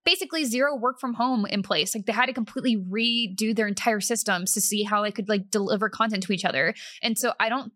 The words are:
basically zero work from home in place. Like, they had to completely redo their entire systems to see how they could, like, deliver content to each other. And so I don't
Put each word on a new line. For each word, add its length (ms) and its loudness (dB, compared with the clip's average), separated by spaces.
basically 360 0
zero 300 2
work 260 -2
from 140 -4
home 320 0
in 160 0
place. 320 0
Like, 120 -6
they 80 0
had 120 2
to 60 -2
completely 440 0
redo 800 0
their 140 2
entire 320 0
systems 540 0
to 60 0
see 240 0
how 180 2
they 100 -2
could, 160 -4
like, 220 0
deliver 400 2
content 340 0
to 80 0
each 140 0
other. 260 2
And 160 0
so 200 0
I 120 2
don't 260 -4